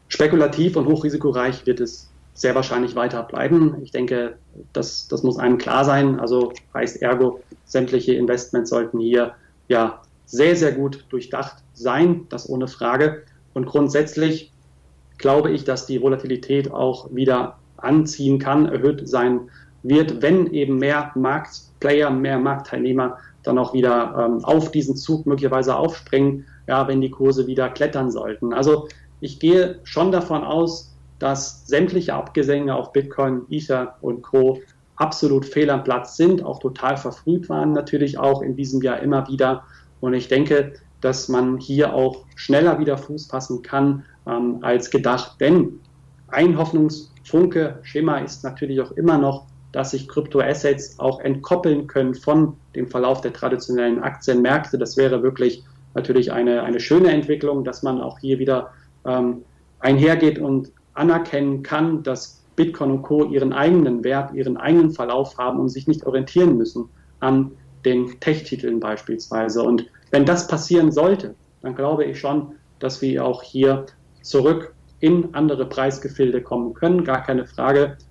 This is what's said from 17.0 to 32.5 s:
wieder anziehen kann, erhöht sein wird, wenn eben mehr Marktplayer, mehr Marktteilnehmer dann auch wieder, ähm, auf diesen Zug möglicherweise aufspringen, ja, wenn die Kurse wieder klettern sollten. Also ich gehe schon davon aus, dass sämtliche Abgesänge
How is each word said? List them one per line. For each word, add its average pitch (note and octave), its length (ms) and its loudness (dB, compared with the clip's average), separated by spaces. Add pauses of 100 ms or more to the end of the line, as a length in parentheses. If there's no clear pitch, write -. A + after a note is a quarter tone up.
wieder B2+ 460 0 (260)
anziehen C#3 540 2
kann, C3+ 280 2
erhöht C#3 420 0
sein B2 320 2 (420)
wird, C#3 400 2
wenn E3 300 4
eben C3+ 260 0
mehr D3 360 -2
Marktplayer, D3 960 0
mehr C3+ 280 0
Marktteilnehmer C3 800 -2 (240)
dann B2+ 160 0
auch B2 160 -2
wieder, A#2+ 440 2
ähm, A#2 260 0
auf D#3 260 2
diesen C3+ 260 -2
Zug D#3 300 -4
möglicherweise C3 500 0
aufspringen, C#3 680 0 (200)
ja, C3+ 220 0
wenn C3+ 140 0
die C3 80 -2
Kurse C3 360 2
wieder B2+ 220 0
klettern C3+ 420 -2
sollten. A2 440 -6
Also D3 340 2 (320)
ich D3+ 180 -12
gehe F3+ 460 2
schon F3+ 260 0
davon E3 320 -2
aus, E3 540 -4 (220)
dass - 480 -6
sämtliche E3+ 480 0
Abgesänge C#3 600 -2